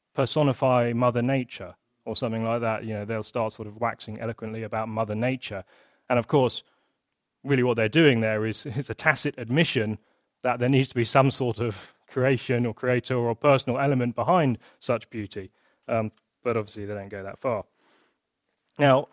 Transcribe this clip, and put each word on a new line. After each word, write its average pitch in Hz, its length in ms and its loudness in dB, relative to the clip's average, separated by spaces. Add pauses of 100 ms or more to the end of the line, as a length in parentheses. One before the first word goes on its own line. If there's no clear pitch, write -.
(140)
personify 127 800 2
Mother 120 280 2
Nature 120 540 -4 (300)
or 113 100 -6
something 113 280 -4
like 117 180 -2
that. 113 240 -2
You 110 80 -6
know, 104 120 -6
they'll 110 160 -4
start 110 320 -4
sort 107 140 -14
of 104 100 -16
waxing 110 420 -6
eloquently 113 440 -8
about 110 260 -6
Mother 107 240 -4
Nature. 113 500 -4 (460)
And 123 80 2
of 113 100 0
course, 131 360 2 (800)
really 135 180 2
what 123 140 2
they're 110 140 2
doing 139 320 6
there 110 240 0
is, 110 200 -6
<laughs> 107 120 -8
is 143 120 -4
a - 60 -8
tacit 147 420 0
admission 117 640 0 (420)
that 123 180 0
there 120 100 2
needs 135 180 4
to - 80 -16
be 120 80 2
some 135 280 4
sort 120 280 -2
of 110 340 -6 (140)
creation 127 580 0
or 110 80 -4
creator 127 420 -2
or 120 200 -2
personal 135 420 2
element 131 380 0
behind 135 420 2 (220)
such - 300 -4
beauty. 101 420 -10 (360)
Um, 110 240 -2 (320)
but 117 140 -2
obviously 104 280 -6
they 104 100 -8
don't 98 140 -12
go 101 140 -12
that 98 140 -14
far. 113 280 -4 (1120)
Now, 143 340 6